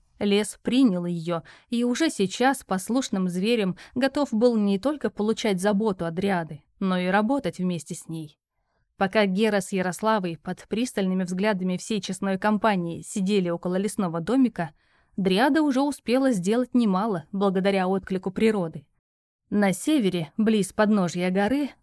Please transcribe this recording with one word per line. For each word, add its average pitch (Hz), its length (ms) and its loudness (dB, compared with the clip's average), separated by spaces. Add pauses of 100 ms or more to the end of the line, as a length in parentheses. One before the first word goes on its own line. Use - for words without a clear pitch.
(220)
лес 208 400 0
принял 220 440 2
её 170 360 -4 (280)
и 240 140 -2
уже 247 260 0
сейчас 240 540 0
послушным 190 640 -2
зверем 185 480 0 (200)
готов 269 360 0
был 233 240 4
не 202 240 2
только 269 300 -2
получать 214 500 -2
заботу 196 460 0
от 165 80 -6
Дриады, 170 500 -4 (160)
но 185 180 0
и 180 100 0
работать 226 500 0
вместе 180 380 -4
с - 120 -14
ней. 160 300 -12 (600)
Пока 196 280 2
Гера 202 360 0
с - 100 -14
Ярославой 185 680 -2
под - 300 -12
пристальными 196 560 -2
взглядами 185 540 -2
всей 208 240 -6
честной 190 360 -4
компании 190 640 0
сидели 190 480 0
около 180 260 -2
лесного 185 460 -2
домика, 226 500 0 (460)
Дриада 220 440 2
уже 277 200 2
успела 269 500 0
сделать 220 420 0
немало 202 580 0
благодаря 196 560 2
отклику 190 440 -2
природы. 190 540 0 (640)
На 196 240 2
севере, 190 640 0
близ 214 340 2
подножья 185 580 2
горы, 226 420 0 (120)